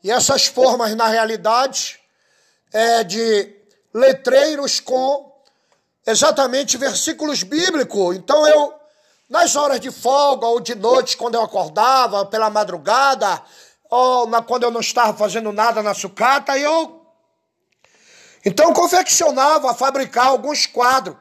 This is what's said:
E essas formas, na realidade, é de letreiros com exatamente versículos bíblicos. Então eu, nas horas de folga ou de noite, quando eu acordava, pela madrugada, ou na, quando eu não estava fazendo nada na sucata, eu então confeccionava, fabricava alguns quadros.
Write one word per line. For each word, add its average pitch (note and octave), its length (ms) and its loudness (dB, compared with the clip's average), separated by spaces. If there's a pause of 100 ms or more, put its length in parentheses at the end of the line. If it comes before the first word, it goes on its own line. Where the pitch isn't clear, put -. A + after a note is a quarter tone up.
E F#3+ 80 -4
essas C4 360 2
formas, A#3+ 480 2
na A3+ 120 0
realidade, A3+ 920 -2 (720)
é A#3 320 2
de G#3 520 -2 (380)
letreiros C4+ 880 2
com C4 520 -2 (760)
exatamente C#4 720 0
versículos D4 680 -4
bíblicos. A#3+ 720 -2
Então D4+ 300 2
eu, D4 280 4 (560)
nas D#4+ 260 0
horas C4+ 240 0
de B3+ 100 -12
folga C4+ 560 0
ou A#3 140 0
de A#3+ 140 -10
noite, A#3+ 420 -2
quando A#3 200 -6
eu A3+ 60 0
acordava, G#3 840 0
pela A3 240 -2
madrugada, G#3 920 -2 (460)
ou B3 380 0
na, A#3 160 -2
quando B3 220 -4
eu A#3+ 60 0
não A3+ 100 -6
estava A3 360 0
fazendo G#3+ 360 -4
nada A3 300 0
na G3+ 120 -2
sucata, C4+ 640 -2
eu D#4 420 -2 (1500)
então D#4 280 4
confeccionava, D#4 1000 2
fabricava C4 560 0
alguns C4+ 380 0
quadros. A#3+ 540 0